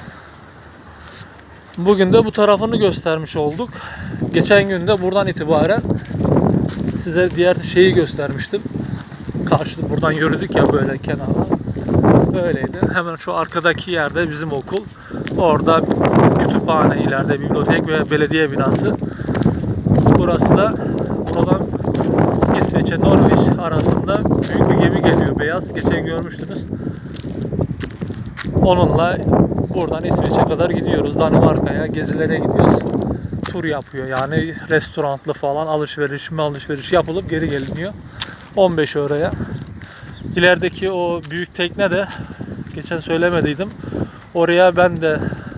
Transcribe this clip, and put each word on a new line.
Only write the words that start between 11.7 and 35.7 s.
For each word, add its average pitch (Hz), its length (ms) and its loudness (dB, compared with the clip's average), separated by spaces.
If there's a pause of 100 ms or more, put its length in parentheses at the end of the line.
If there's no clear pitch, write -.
Böyleydi. 170 460 -2 (140)
Hemen 170 220 -2
şu 180 180 -6
arkadaki 165 580 -2
yerde 156 380 0
bizim 151 220 -6
okul. 143 280 -4 (580)
Orada 165 440 4 (580)
kütüphane, 151 600 2
ileride 139 380 0
bibliotek 151 480 0
ve 151 240 0
belediye 151 400 2
binası. 135 460 0 (1200)
Burası 175 400 2
da 208 160 2 (600)
buradan - 340 0 (920)
İsveç'e, 175 380 0
Norveç - 600 4
arasında 170 600 0
büyük - 460 2
bir 190 60 4
gemi - 260 2
geliyor, - 380 2
beyaz. 165 340 -2
Geçen 160 320 0
görmüştünüz. 165 600 -8 (2000)
Onunla 175 560 4 (560)
buradan 160 300 -2
İsveç'e 165 400 2
kadar 165 260 0
gidiyoruz. 160 500 0
Danimarka'ya, 156 680 2
gezilere 156 500 -2
gidiyoruz. - 440 4 (680)
Tur 175 180 -6
yapıyor 139 440 -6
yani, 147 460 -2 (160)
restoranlı 147 640 -2
falan 147 340 -2
alışveriş, 147 640 -4